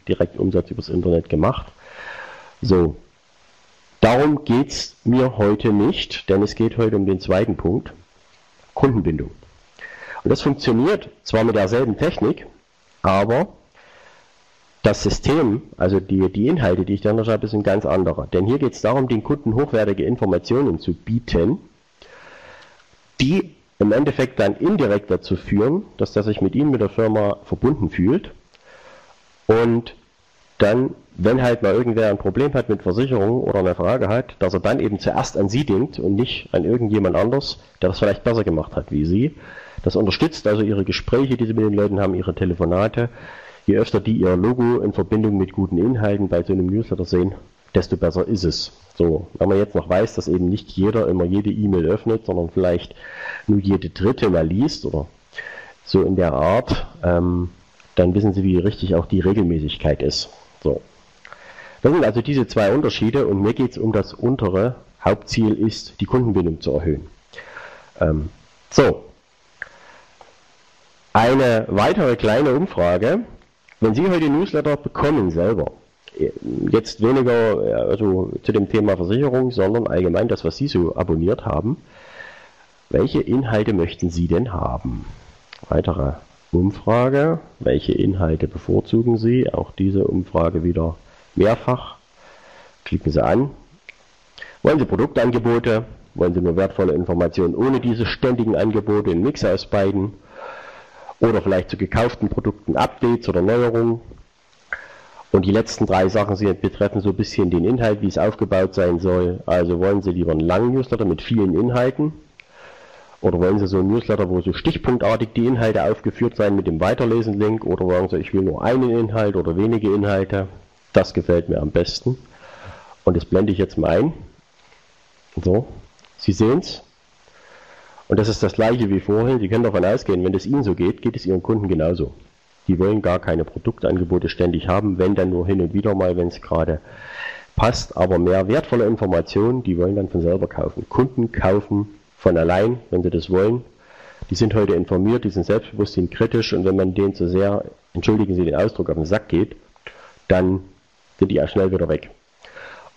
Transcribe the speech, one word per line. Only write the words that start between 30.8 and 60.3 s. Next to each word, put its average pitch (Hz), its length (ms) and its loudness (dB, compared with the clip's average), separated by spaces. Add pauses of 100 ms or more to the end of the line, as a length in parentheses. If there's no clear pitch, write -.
wenn 113 280 2
halt 120 180 2
mal 98 120 2
irgendwer 113 360 2
ein 101 80 0
Problem 123 360 0
hat 127 160 0
mit 104 120 -2
Versicherung 117 600 0
oder 101 160 0
eine 90 160 2
Frage 104 320 0
hat, 113 320 -2
dass 92 140 0
er 92 60 2
dann 110 200 0
eben 104 200 2
zuerst - 380 -2
an 98 120 2
Sie 127 140 0
denkt 110 360 0
und 101 160 0
nicht - 380 -2
an 90 100 2
irgendjemand 107 520 0
anders, 120 440 -2 (220)
der 92 80 2
das 92 100 -4
vielleicht 101 240 0
besser 117 200 0
gemacht 82 320 -2
hat - 160 -6
wie 73 140 0
Sie. 110 300 0 (480)
Das 92 120 0
unterstützt 107 520 0
also 107 160 2
Ihre 101 220 0
Gespräche, 127 520 0
die 120 80 -2
Sie 110 80 -2
mit 113 120 2
den 104 80 2
Leuten 101 260 0
haben, 95 160 0
Ihre 90 200 -2
Telefonate. 92 760 0 (560)
Je 101 120 2
öfter 110 220 2
die 110 180 -2
Ihr 92 180 2
Logo 120 460 2
in 101 120 -2
Verbindung 107 440 0
mit 92 160 -2
guten 92 240 -2
Inhalten 101 520 2
bei 87 140 0
so 98 100 -2
einem 92 140 2
Newsletter 95 380 -2
sehen, 92 280 0 (400)
desto 92 240 0
besser 87 300 0
ist 95 160 -2
es. - 280 -2 (300)
So, 82 320 0
wenn 95 160 0
man 98 80 2
jetzt 101 160 0
noch 87 160 -2
weiß, 95 240 0
dass - 140 -6
eben 90 200 0
nicht 101 260 -4
jeder 107 340 0
immer 90 160 0
jede 101 260 0
E-Mail 98 380 0
öffnet, 110 400 -2
sondern 87 240 -2
vielleicht 90 420 0 (540)
nur 104 100 4
jede 95 320 0
dritte 110 400 0
mal 82 160 2
liest 104 400 -2
oder 71 220 -4 (760)
so 95 200 2
in 95 120 0
der 87 180 2
Art, 87 520 0 (180)
ähm, 87 460 0 (460)
dann 90 180 4
wissen 101 180 2
Sie, 95 120 0
wie 92 140 2
richtig 92 360 -2
auch 82 140 0
die 95 120 0
Regelmäßigkeit 82 840 0
ist. - 260 -4 (320)